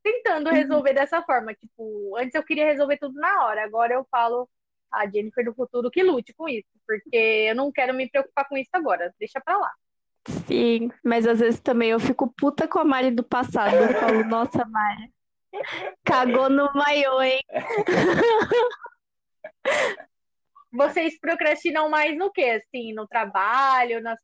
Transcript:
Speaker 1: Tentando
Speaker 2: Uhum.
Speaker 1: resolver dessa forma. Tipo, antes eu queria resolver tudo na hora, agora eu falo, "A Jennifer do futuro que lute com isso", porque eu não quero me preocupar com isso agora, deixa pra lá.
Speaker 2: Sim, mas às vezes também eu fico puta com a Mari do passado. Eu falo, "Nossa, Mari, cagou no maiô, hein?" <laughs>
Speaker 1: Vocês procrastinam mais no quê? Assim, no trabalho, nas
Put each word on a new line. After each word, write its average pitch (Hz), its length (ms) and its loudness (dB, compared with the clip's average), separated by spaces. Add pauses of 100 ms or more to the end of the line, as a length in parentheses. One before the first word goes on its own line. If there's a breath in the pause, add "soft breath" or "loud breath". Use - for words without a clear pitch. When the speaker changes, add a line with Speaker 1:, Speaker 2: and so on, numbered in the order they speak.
Speaker 1:
Tentando 403 460 0
Speaker 2:
Uhum. 330 80 2
Speaker 1:
resolver 285 380 2
dessa 277 280 0
forma. 226 320 -2
Tipo, 214 640 -12
antes 247 160 -4
eu 302 100 0
queria 302 220 0
resolver 285 320 2
tudo 277 220 -10
na 339 260 2
hora, 214 200 -2
agora 226 280 0
eu 262 160 -2
falo, 240 400 0 (400)
"A 214 160 -2
Jennifer 208 380 -4
do 226 100 -4
futuro 247 380 -4
que 349 100 2
lute 311 320 2
com 330 140 -10
isso", 233 220 -8 (180)
porque 214 300 -4 (320)
eu 226 60 0
não 277 180 -2
quero 254 200 0
me 262 160 -4
preocupar 277 380 -2
com 285 100 -6
isso 262 140 -8
agora, 190 480 -2
deixa 269 220 -8
pra 359 160 -2
lá. 381 140 -2 (760)
Speaker 2:
Sim, 233 420 2 (140)
mas 233 240 2
às 233 140 2
vezes 233 180 2
também 233 320 0
eu 226 80 2
fico 254 380 -2
puta 294 320 0
com 359 100 0
a 311 60 2
Mari 262 260 2
do 233 120 -2
passado. 247 520 0
Eu 220 240 4
falo, 220 240 2
"Nossa, 226 420 0
Mari, 214 460 -4 (960 loud breath)
cagou 254 440 2
no 277 240 2
maiô, 277 480 2
hein?" 262 280 0
<laughs> - 2500 -2 (640)
Speaker 1:
Vocês 302 460 0
procrastinam 311 680 0
mais 302 280 0
no 392 140 -2
quê? 240 320 0
Assim, 226 300 -12
no 214 120 -10
trabalho, 233 960 0
nas 226 220 -8